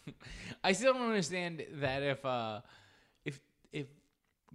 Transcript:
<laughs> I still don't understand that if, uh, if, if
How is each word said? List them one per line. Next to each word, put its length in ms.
<laughs> 480
I 80
still 200
don't 160
understand 560
that 260
if, 240
uh, 340
if, 160
if 140